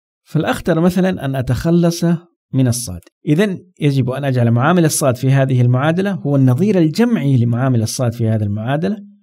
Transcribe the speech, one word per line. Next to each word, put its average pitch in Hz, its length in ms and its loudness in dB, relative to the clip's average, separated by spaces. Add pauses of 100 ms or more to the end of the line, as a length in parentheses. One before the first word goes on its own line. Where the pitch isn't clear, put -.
(280)
فالأخطر 165 520 -2
مثلًا 185 440 0
أن 135 120 -4
أتخلص 170 680 0 (480)
من 131 160 2
الصاد، 90 320 -6 (260)
إذن 180 440 -2 (100)
يجب 135 300 0
أن 139 140 -6
أجعل 123 260 0
معامل 156 340 2
الصاد 147 320 0
في 131 140 0
هذه 135 300 2
المعادلة 160 520 0
هو 143 240 -2
النظير 139 420 2
الجمعي 160 580 2
لمعامل 117 460 0
الصاد 113 300 -2
في 113 160 -2
هذه 110 140 0
المعادلة، 135 640 -4 (160)